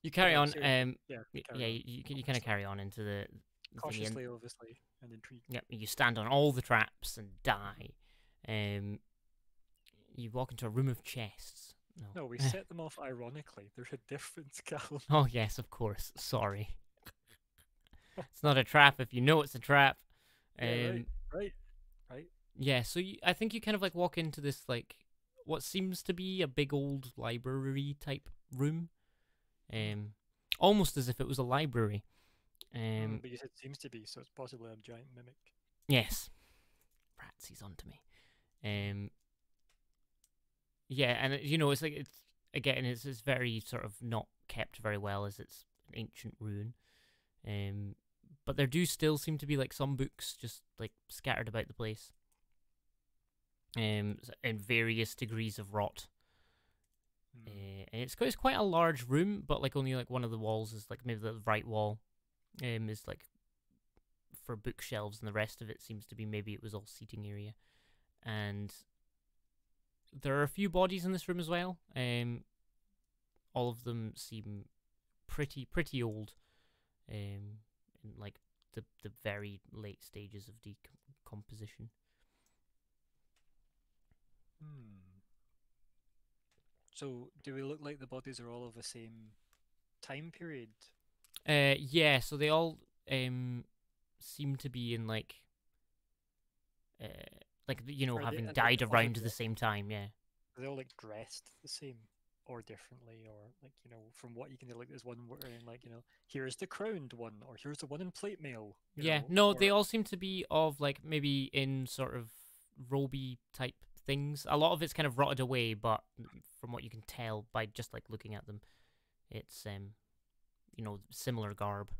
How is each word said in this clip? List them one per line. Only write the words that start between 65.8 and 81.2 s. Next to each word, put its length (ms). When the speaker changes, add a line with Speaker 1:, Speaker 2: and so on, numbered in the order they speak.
Speaker 1:
seems 260
to 80
be, 100
maybe 280
it 100
was 100
all 120
seating 420
area. 260
And 500
there 160
are 60
a 40
few 220
bodies 360
in 60
this 160
room 120
as 100
well. 280
Um, 480
all 160
of 140
them 320
seem 500
pretty, 380
pretty 380
old, 300
um, 480
in, 140
like, 220
the, 100
the 80
very 380
late 320
stages 440
of 140
decomposition. 1300